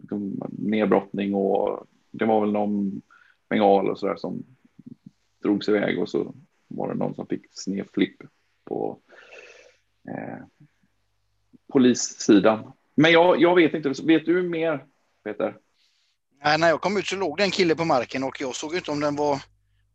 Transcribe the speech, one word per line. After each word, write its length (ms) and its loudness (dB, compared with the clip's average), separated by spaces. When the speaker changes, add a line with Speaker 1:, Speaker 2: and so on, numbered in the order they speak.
Speaker 1:
liksom, 480 -6
nedbrottning, 840 0
och 500 -2
det 140 -4
var 160 2
väl 100 0
någon 500 -2
bengal 400 4
och 100 -6
sådär 160 -4
som 280 -10
drogs 260 0
iväg, 300 0
och 100 -4
så 240 -4
var 200 -8
det 80 -6
någon 200 -4
som 120 -12
fick 240 -8
snedflipp 680 -6
på, 320 -6
eh, 360 -12
polissidan. 960 2
Men 160 6
jag, 300 6
jag 140 6
vet 180 4
inte. 200 -4
Vet 200 4
du 240 0
mer, 360 -4
Peter? 340 -6
Speaker 2:
Nej, 160 0
när 100 4
jag 120 0
kom 160 -2
ut 100 -2
så 80 -6
låg 220 -4
det 60 0
en 80 0
kille 240 2
på 100 -2
marken, 380 -2
och 180 -8
jag 140 -8
såg 200 -8
inte 160 -6
om 80 -4
den 160 -2
var, 180 0